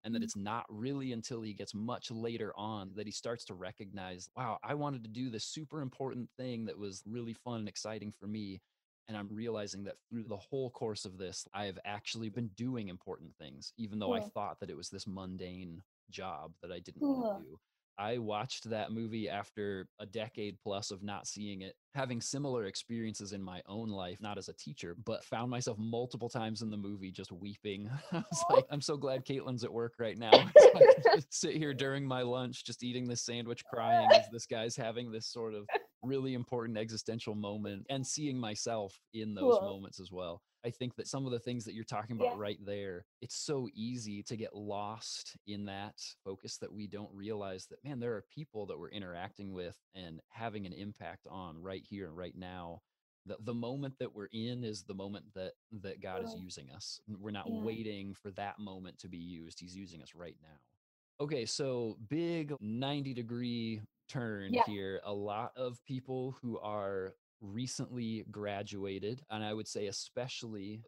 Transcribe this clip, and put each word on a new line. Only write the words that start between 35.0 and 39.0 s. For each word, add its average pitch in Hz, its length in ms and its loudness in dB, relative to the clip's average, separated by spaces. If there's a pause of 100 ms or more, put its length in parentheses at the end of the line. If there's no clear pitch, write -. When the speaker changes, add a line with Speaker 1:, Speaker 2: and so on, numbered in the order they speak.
Speaker 1:
this 110 160 -6
sort 113 260 -4
of 104 160 -8 (320)
really 135 320 0
important 120 440 -2
existential 110 580 -4
moment 104 540 -4
and 135 160 -2
seeing 139 320 -2
myself 107 640 -2 (140)